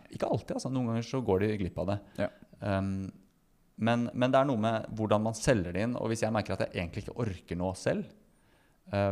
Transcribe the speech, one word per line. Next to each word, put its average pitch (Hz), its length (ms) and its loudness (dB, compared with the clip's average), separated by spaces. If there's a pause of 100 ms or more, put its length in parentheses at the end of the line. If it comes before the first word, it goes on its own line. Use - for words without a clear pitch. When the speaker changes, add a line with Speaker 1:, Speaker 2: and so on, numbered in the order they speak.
(140)
Speaker 1:
Ikke - 160 -2
alltid, - 240 -2
altså. 185 180 -4
Noen 123 200 0
ganger 113 120 -2
så 135 220 -4
går 95 160 4
de 107 60 4 (100)
glipp 90 240 -2
av 90 80 0
det. 101 60 0 (260)
Speaker 2:
Ja. - 60 0 (340)
Speaker 1:
Ehm, 98 300 0 (840)
men, 117 360 2
men 127 180 2
det 135 80 6
er 139 80 4
noe 113 140 2
med 113 320 0
hvordan 107 320 2
man 110 100 -2
selger 90 380 2
det 92 100 0
inn, 120 140 -2
og - 100 -2
hvis 113 160 0
jeg 110 80 0
merker 101 220 0
at 104 100 -2
jeg - 140 -4
egentlig 87 260 -4
ikke - 120 -10 (100)
orker 87 340 -4
noe 92 220 0
selv, 196 240 0 (880)
eh, 101 180 2